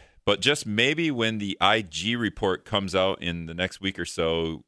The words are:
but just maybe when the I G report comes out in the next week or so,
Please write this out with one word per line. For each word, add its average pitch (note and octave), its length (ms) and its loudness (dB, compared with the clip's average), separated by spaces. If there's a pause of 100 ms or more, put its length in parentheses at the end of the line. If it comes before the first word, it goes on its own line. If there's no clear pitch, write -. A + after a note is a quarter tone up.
(260)
but G2+ 140 2
just D3 260 2
maybe C#3+ 440 2
when A2+ 280 0
the G2+ 220 -4
I G#2 200 6
G F#2 360 -4
report G2+ 500 -2
comes G2 280 -2
out F#2+ 280 2
in E2+ 240 -4
the E2 80 -10
next F2+ 260 -4
week G2 180 -4
or F2 60 -4
so, E2 640 -2